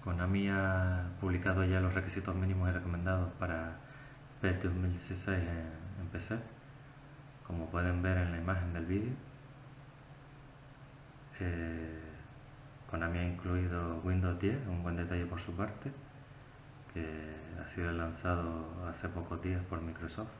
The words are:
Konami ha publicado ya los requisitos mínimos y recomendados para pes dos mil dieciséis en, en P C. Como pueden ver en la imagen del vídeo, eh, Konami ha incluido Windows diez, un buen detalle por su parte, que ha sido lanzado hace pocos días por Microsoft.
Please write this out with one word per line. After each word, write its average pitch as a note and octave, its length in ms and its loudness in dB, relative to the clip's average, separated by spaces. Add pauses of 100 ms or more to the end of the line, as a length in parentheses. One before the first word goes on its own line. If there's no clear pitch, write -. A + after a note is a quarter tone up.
Konami F#2 440 4
ha F#2 560 6 (160)
publicado F#2 440 4
ya F#2 160 6
los F2+ 140 6
requisitos F#2 400 0
mínimos F#2 340 4
y F2+ 40 6
recomendados F2+ 640 2
para E2 420 -2 (640)
pes F2+ 220 4
dos F2+ 100 2
mil F2+ 180 4
dieciséis F#2 480 0
en, E2+ 340 0 (280)
en F2+ 100 -4
P F2+ 100 -4
C. A#2 180 -2 (1080)
Como E2+ 240 -4
pueden F2+ 320 4
ver F#2 160 6
en F2 140 4
la F2 60 0
imagen F2 340 2
del E2 140 -2
vídeo, G#2+ 280 2 (2250)
eh, E2 640 -2 (880)
Konami E2+ 280 2
ha F2 60 4
incluido F2 760 2
Windows F2+ 420 4
diez, G2+ 260 4
un F2 160 0
buen E2+ 140 0
detalle F2 300 0
por F2 140 -4
su F2 140 -6
parte, G#2 380 -2 (1000)
que D#2 440 -6 (260)
ha D#2 60 -8
sido F2 240 0
lanzado E2+ 960 0
hace E2+ 200 -4
pocos F2 320 -2
días F2+ 260 2
por E2+ 140 -2
Microsoft. E2 580 -4